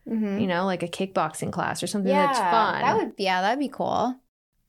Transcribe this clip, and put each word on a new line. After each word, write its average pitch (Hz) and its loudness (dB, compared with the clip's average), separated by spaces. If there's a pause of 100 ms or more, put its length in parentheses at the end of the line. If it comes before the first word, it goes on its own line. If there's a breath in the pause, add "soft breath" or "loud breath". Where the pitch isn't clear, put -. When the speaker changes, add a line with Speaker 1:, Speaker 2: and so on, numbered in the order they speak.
Speaker 1:
Mm-hmm. 214 -2
Speaker 2:
You 208 2
know, 180 0
like 180 -2
a 170 -4
kickboxing 170 -4
class 170 -2
or 175 -4
something 196 0
that's 277 4
Speaker 1:
Yeah, 185 2
Speaker 2:
fun. 214 2
Speaker 1:
that 285 2
would, 339 0
yeah, 185 2
that'd 214 2
be 277 0
cool. 240 0 (520)